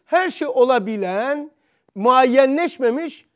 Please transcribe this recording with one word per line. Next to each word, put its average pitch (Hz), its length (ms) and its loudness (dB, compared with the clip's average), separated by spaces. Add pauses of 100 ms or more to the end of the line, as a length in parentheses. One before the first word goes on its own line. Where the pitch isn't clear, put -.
her 359 260 0
şey - 180 -8
olabilen, 240 1000 -2 (440)
muayyenleşmemiş 262 1400 0